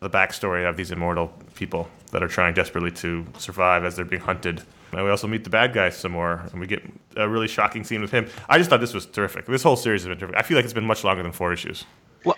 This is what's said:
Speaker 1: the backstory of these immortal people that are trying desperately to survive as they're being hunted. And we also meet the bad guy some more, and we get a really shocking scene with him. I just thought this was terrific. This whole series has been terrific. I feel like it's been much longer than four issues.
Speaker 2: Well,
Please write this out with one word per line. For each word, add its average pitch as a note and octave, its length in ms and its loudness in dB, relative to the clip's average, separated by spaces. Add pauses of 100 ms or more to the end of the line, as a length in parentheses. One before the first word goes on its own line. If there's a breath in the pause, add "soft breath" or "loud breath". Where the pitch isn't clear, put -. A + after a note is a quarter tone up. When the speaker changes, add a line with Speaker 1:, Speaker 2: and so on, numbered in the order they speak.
Speaker 1:
the F#2+ 80 -6
backstory F#2 580 0
of E2+ 100 0
these F2 140 -6
immortal E2+ 400 -2 (240)
people E2+ 320 -6 (240)
that F2+ 120 -2
are E2+ 40 0
trying F2 260 2
desperately F2 380 0
to E2+ 340 -6 (120)
survive F2+ 480 2
as F2 100 -4
they're F2+ 100 -4
being F2+ 160 -6
hunted. F2 400 -4 (300 soft breath)
And F#2+ 120 -4
we G2+ 80 2
also G#2 160 0
meet G#2+ 160 -4
the F#2+ 60 -12
bad A#2 240 4
guy F#2+ 160 4
some F2+ 220 -6
more, F2 400 -2
and F2+ 80 -10
we F#2 80 -8
get - 160 -4 (320)
a G#2+ 140 0
really A2 180 0
shocking G#2+ 360 0
scene G#2+ 180 -4
with G2+ 100 -6
him. A#2+ 160 2 (220 loud breath)
I D3 80 10
just F3 120 4
thought B2+ 120 8
this A#2 120 -2
was F#2+ 120 -4
terrific. G2 400 -4
This B2+ 180 0
whole D3 120 6
series A2 260 2
has F2+ 80 -6
been F2+ 80 -6
terrific. F2+ 200 -6
I A2+ 40 4
feel D#3 160 4
like A#2+ 80 6
it's A2 80 -8
been A2+ 120 -2
much A2 180 2
longer F#2+ 200 2
than F2 80 -6
four F2 220 -2
issues. E2 320 -8 (400)
Speaker 2:
Well, F3 120 4